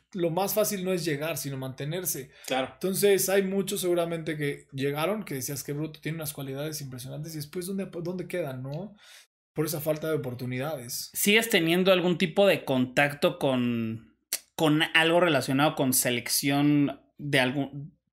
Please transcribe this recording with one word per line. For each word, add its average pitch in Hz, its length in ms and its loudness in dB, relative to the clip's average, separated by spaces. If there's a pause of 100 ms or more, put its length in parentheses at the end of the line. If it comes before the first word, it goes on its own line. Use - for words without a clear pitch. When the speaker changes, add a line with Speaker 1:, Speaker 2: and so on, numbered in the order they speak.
(140)
Speaker 1:
lo 170 160 0
más 185 240 0
fácil 208 320 0
no 185 80 0
es 175 100 -2
llegar, 156 340 -2
sino 139 200 -6
mantenerse. 143 760 -6 (140)
Speaker 2:
Claro. - 260 -2
Speaker 1:
Entonces, 196 560 2
hay 196 160 4
muchos 190 380 -2
seguramente 170 560 0
que 143 340 -4
llegaron, 151 540 -2
que - 100 -8
decías, 131 260 -6
"Qué 147 120 -8
bruto, 156 260 -8
tiene 160 200 -6
unas 156 120 -8
cualidades 143 480 -8
impresionantes", 135 540 -10
y 156 60 -8
después, 170 260 -8
¿dónde, 190 240 -6 (120)
dónde 175 280 -6
quedan, 135 340 -6
no? 151 320 -8 (580)
Por 156 120 0
esa 156 160 -4
falta 156 260 -2
de 160 80 0
oportunidades. 127 1000 -6
Speaker 2:
¿Sigues 220 360 4
teniendo 180 420 4
algún 180 260 4
tipo 190 300 4
de 151 160 4
contacto 143 760 2
con, 120 760 -2 (400)
con 156 280 4 (100)
algo 165 260 6
relacionado 147 560 4
con 135 160 2
selección 139 1120 2 (160)
de 143 240 2
algún 139 580 -4 (140)